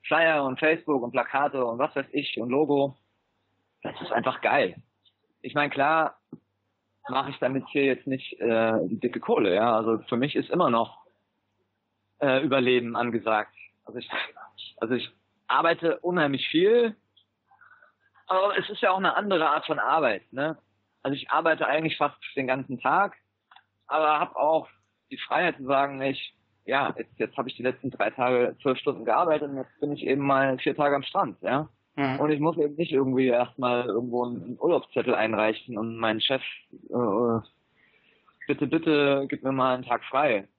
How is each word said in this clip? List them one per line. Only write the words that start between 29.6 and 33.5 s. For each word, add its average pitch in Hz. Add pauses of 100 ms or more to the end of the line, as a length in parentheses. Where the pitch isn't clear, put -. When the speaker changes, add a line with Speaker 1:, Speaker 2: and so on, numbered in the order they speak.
Speaker 1:
bin 147
ich -
eben 139
mal 135
vier 143
Tage 143
am 139
Strand, 151
ja. 131 (280)
Speaker 2:
Mhm. 135
Speaker 1:
Und 151
ich 147
muss 160
eben 147
nicht 160
irgendwie 131
erstmal 123